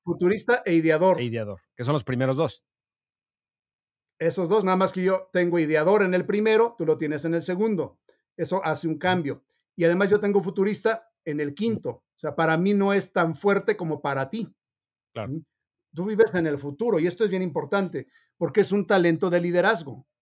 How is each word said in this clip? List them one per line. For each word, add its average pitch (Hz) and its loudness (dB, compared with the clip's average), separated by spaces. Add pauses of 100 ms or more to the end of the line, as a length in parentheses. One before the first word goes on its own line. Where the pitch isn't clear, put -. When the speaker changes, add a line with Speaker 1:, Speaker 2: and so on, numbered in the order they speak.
Speaker 1:
Futurista 185 0
e 180 0
ideador. 160 4
Speaker 2:
E 123 -4
ideador, 110 -6 (160)
que 127 -10
son 127 0
los 147 -2
primeros 131 -2
dos. 151 -4 (1600)
Speaker 1:
Esos 160 -2
dos, 202 2
nada 185 2
más 190 0
que 185 -4
yo 190 0
tengo 175 2
ideador 156 2
en 180 0
el 180 0
primero, 220 2
tú 165 -6
lo 156 2
tienes 151 -4
en 165 -2
el 170 -2
segundo. 180 -4 (380)
Eso 170 -4
hace 156 -2
un 156 -4
cambio. 170 -2 (320)
Y 175 -2
además 180 2
yo 202 4
tengo 202 2
futurista 202 -2 (160)
en 151 -4
el 143 -4
quinto. 202 -4
O - -12 (100)
sea, 151 -8
para 160 2
mí 190 2
no 196 2
es 190 -2
tan 165 0
fuerte 202 0
como 156 -4
para 135 -4
ti. - -8 (560)
Speaker 2:
Claro. 113 -8
Speaker 1:
¿Sí? 160 -10 (480)
Tú 170 -6
vives 214 4
en 165 2
el 143 -2
futuro, 160 -2
y 165 2
esto 180 -2
es 202 2
bien 185 -2
importante, 170 -4 (300)
porque - 2
es 196 -2
un 202 0
talento 175 2
de 175 2
liderazgo. 175 0 (160)